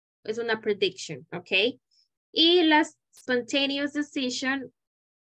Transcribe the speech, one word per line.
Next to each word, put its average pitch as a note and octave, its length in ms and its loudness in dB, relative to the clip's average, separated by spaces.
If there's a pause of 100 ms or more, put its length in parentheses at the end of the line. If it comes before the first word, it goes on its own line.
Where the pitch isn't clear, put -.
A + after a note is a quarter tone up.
(240)
Es A3 140 -8
una A3+ 240 -4
prediction, F#3+ 720 -4
¿okay? F#3+ 460 -2 (520)
Y E4+ 320 4
la D#4 220 4 (280)
spontaneous C#4 800 -2
decision, C4+ 800 -4 (580)